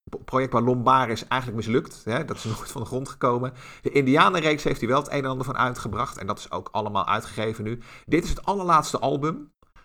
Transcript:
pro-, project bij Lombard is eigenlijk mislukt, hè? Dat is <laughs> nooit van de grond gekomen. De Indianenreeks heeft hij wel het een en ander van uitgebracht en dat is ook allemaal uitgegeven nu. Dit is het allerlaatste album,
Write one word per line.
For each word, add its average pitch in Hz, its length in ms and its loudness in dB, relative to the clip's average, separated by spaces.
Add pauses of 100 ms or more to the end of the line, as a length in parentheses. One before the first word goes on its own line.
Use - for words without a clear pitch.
pro-, - 140 -8
project 131 280 0
bij 120 100 4
Lombard 123 480 4
is 110 180 -4
eigenlijk 120 380 -4
mislukt, 113 400 0
hè? 131 200 -2
Dat 107 120 -8
is - 120 -12
<laughs> 110 80 -4
nooit - 140 -12
van - 100 -8
de 110 60 -6
grond 131 220 -6
gekomen. 123 440 0 (280)
De - 80 -4
Indianenreeks 151 760 4
heeft 147 160 0
hij 113 100 -2
wel 135 100 4
het 143 120 -4
een 139 120 -2
en - 60 -4
ander 131 160 -4
van 131 120 -6
uitgebracht 120 600 -2
en 98 100 -8
dat 101 120 -4
is - 120 -18
ook 92 200 -6
allemaal 104 360 -2
uitgegeven 110 560 -2
nu. 117 160 -4 (260)
Dit 170 180 2
is - 60 -2
het - 160 -2
allerlaatste 175 540 2
album, 147 540 -2 (320)